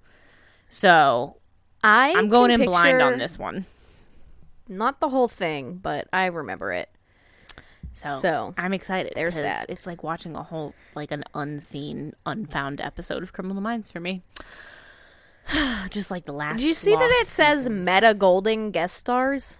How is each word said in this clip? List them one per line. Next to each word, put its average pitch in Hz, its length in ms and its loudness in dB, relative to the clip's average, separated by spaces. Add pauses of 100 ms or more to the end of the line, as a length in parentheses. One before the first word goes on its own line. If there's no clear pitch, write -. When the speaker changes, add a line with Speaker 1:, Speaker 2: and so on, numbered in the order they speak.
(680)
Speaker 1:
So, 147 680 4 (460)
Speaker 2:
I 233 340 6
Speaker 1:
I'm 214 120 2
going 240 200 8
Speaker 2:
can 240 120 4
Speaker 1:
in 254 60 4
blind 175 320 6
on 254 120 4
Speaker 2:
picture - 80 -2
Speaker 1:
this 127 180 -6
one. 113 280 -8 (1040)
Speaker 2:
not 220 340 -4
the 311 80 0
whole 254 180 2
thing, 156 480 -6
but 156 360 -6
I 185 140 0
remember 139 460 -6
it. 87 180 -6 (1040)
Speaker 1:
So, 143 240 -8
Speaker 2:
So, 147 400 -2
Speaker 1:
I'm 185 160 -4
excited 185 420 -6
Speaker 2:
there's 165 200 -4
Speaker 1:
'cause 151 80 -4
Speaker 2:
that. 58 260 -6
Speaker 1:
it's - 160 -14
like 170 180 -12
watching 165 320 -8
a - 60 -10
whole, 156 320 -12 (220)
like, 151 160 -10
an 147 140 -8 (100)
unseen, 147 760 -10 (120)
unfound 143 560 -6
episode - 400 -8
of 170 100 -12
Criminal 196 300 -8
Minds 220 300 -8
for 170 80 -12
me. 180 240 -8 (1200)
<sighs> 240 440 -2
Just 208 180 -6
like 180 160 -8
the 143 80 -10
last 147 240 -4
Speaker 2:
Did 247 80 -2
you 320 80 2
see 415 220 2
that - 60 2
Speaker 1:
Lost 494 200 4
Speaker 2:
it - 60 -2
says 302 320 4
Speaker 1:
seasons. 214 260 -4
Speaker 2:
Meta 208 300 6
Golding 202 560 2
guest 175 260 -4
stars? 254 640 -2